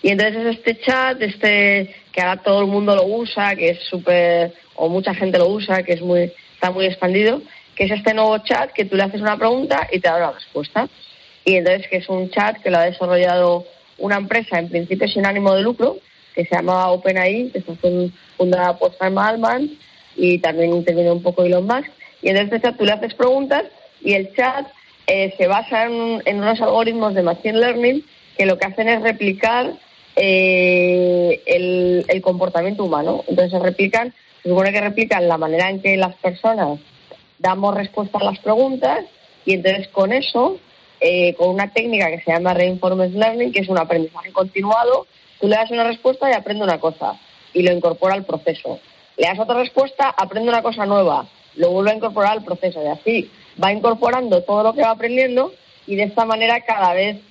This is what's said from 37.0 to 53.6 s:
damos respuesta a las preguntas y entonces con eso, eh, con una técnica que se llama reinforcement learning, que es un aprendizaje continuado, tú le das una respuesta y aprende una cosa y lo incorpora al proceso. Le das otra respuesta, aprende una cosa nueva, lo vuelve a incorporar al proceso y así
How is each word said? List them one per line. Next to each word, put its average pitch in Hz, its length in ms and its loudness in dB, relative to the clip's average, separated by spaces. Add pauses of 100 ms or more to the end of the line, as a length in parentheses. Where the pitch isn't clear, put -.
damos 196 380 0
respuesta 202 420 -6
a 202 60 0
las 196 160 -2
preguntas 262 600 0 (460)
y 190 100 2
entonces 190 340 -2
con 196 240 0
eso, 277 440 0 (440)
eh, 175 320 2
con 175 160 2
una 202 240 -2
técnica 214 360 0
que 165 120 -8
se 170 100 -2
llama 180 220 2
reinforcement 185 600 0
learning, 226 380 0
que 196 80 0
es 190 80 -4
un 185 100 0
aprendizaje 165 540 -2
continuado, 208 720 0 (360)
tú 202 80 2
le 214 80 2
das 220 120 0
una 233 140 0
respuesta 254 460 0
y 254 40 4
aprende 208 300 -4
una 175 160 0
cosa 160 400 -4 (340)
y 180 80 0
lo 180 120 4
incorpora 175 400 0
al 196 100 -4
proceso. 160 560 -6 (380)
Le 165 100 0
das 196 100 -2
otra 220 180 -2
respuesta, 262 640 0
aprende 196 320 -2
una 233 140 0
cosa 226 220 -4
nueva, 175 420 2 (280)
lo 175 160 2
vuelve 196 200 2
a 214 40 0
incorporar 214 360 0
al 220 140 -4
proceso 175 360 -4
y 151 60 -4
así 214 420 -4 (320)